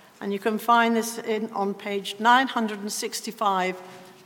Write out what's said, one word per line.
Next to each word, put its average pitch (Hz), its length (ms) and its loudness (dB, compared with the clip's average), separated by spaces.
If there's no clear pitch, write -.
And 202 120 -4
you 202 60 -2
can 214 200 0
find 233 380 6
this 226 220 -2
in, 220 340 -4
on 196 220 -2
page 202 440 -6
nine 240 300 6
hundred 214 320 -2
and 208 120 -6
sixty-five 196 880 -2